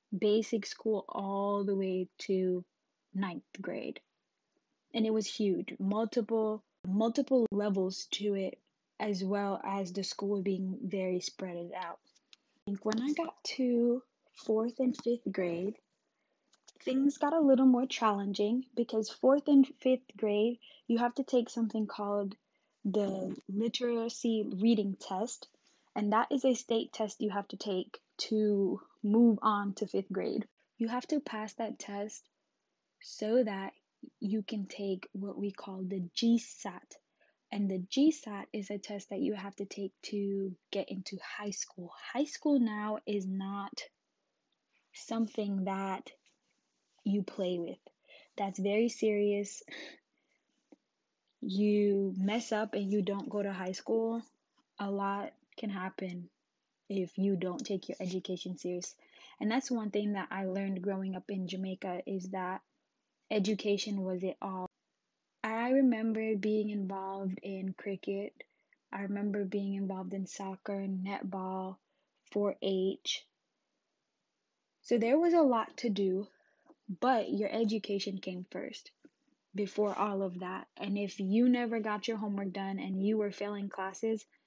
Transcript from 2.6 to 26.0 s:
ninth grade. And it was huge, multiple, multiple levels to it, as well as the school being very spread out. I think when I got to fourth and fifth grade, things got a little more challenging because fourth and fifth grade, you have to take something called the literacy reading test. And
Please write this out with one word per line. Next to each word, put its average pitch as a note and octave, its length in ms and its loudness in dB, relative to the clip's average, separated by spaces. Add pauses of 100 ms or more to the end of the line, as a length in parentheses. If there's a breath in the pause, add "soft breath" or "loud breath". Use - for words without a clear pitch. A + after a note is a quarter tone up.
ninth F#3+ 300 -4 (160)
grade. - 400 -6 (960)
And A3 120 2
it A3 80 2
was A3 120 2
huge, F#3+ 540 0
multiple, G#3+ 840 0 (240)
multiple A#3 640 4
levels G3 600 0
to G3+ 240 0
it, G3 240 -4 (400)
as G3+ 240 -2
well G3 420 0
as G3 260 -4
the F#3+ 120 -4
school G3+ 380 -2
being F#3+ 420 -2
very F#3 360 -2
spread F3 560 -8
out. F3 240 -8 (680)
I G3+ 40 -2
think G3 140 -4
when A3 160 2
I C#4 100 0
got D#4+ 220 -2 (220)
to A#3+ 460 4 (440)
fourth A3+ 340 2
and B3+ 160 2
fifth A#3+ 360 -2
grade, F#3 440 -2 (1080)
things C4+ 340 4
got D4 160 2
a E4 60 6
little C4+ 260 8
more B3+ 200 8
challenging G#3 800 2 (100)
because A3+ 340 0
fourth C#4 380 4
and C#4 200 10 (140)
fifth B3+ 340 2
grade, G#3+ 440 2 (280 loud breath)
you A3+ 120 4
have A#3+ 160 0
to C4+ 80 0
take A#3+ 260 2
something A3 380 0
called G3+ 480 -2 (500)
the F#3+ 500 0 (140)
literacy A3+ 960 0 (160)
reading G#3 380 6
test. - 480 -4 (480 soft breath)
And G#3 180 2